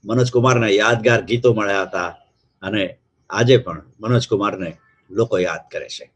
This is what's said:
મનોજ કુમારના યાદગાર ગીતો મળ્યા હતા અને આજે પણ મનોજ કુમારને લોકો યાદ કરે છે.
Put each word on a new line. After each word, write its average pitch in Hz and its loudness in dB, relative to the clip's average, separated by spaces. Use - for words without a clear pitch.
મનોજ 123 0
કુમારના 120 2
યાદગાર 110 2
ગીતો 120 2
મળ્યા 101 0
હતા 87 -6
અને 95 -4
આજે 120 4
પણ 82 -4
મનોજ 113 0
કુમારને 98 -4
લોકો 107 -2
યાદ 82 -2
કરે 69 -10
છે. - -18